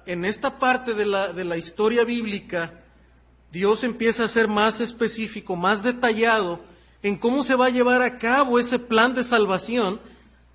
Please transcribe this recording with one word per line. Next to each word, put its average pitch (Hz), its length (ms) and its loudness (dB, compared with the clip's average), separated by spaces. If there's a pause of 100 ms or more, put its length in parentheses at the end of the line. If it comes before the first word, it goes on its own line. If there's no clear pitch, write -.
en 175 200 -6
esta 208 340 -4
parte 240 360 0
de 208 120 0
la, 196 220 0
de 180 160 -8
la 170 120 -4
historia 214 460 0
bíblica, 208 800 -6 (720)
Dios 202 320 2
empieza 226 400 0
a 214 40 0
ser 226 200 2
más 214 320 0
específico, 220 760 -4
más 196 300 0
detallado 226 760 0 (460)
en 202 140 -2
cómo 254 260 0
se 262 100 0
va 254 120 4
a 262 40 2
llevar 247 320 4
a 247 160 -2
cabo 247 400 2
ese 240 220 0
plan 240 340 2
de 254 80 0
salvación 214 800 0 (540)